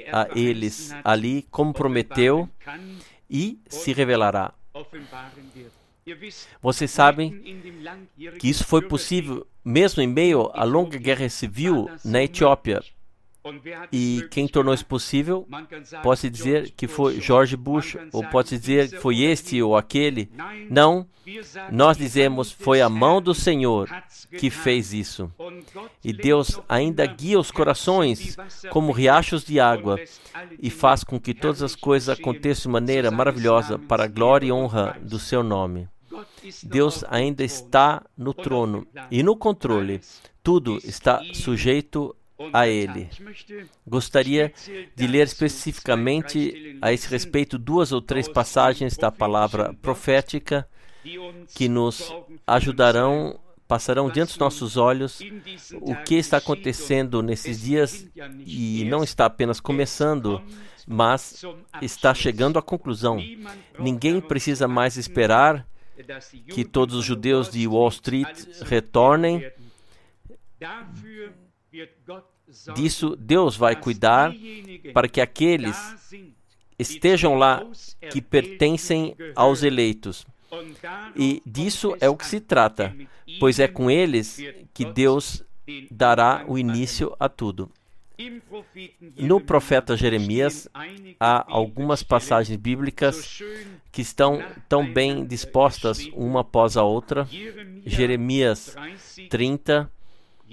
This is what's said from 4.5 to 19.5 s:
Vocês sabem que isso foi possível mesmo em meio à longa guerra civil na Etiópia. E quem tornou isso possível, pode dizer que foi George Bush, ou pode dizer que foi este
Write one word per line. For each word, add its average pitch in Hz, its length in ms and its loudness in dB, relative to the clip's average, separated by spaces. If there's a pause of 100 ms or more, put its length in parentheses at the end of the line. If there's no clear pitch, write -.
Vocês 131 300 -2
sabem 151 500 4 (1000)
que 123 100 0
isso - 160 0
foi 160 160 4
possível 147 640 -4 (160)
mesmo 156 380 4
em 127 60 2
meio 135 460 2
à 113 120 -2
longa 156 320 0
guerra 127 320 -2
civil 120 600 -2 (140)
na 113 180 2
Etiópia. 139 640 2 (1080)
E 123 400 -2
quem 143 160 -2
tornou 135 260 2
isso 123 120 -2
possível, 147 600 -2 (560)
pode 127 280 2
dizer 135 420 -2
que - 160 -6
foi 139 320 0
George 131 380 4
Bush, 143 400 -4 (160)
ou 110 100 -4
pode 127 260 0
dizer 135 400 2
que - 80 -16
foi 120 220 0
este 143 420 0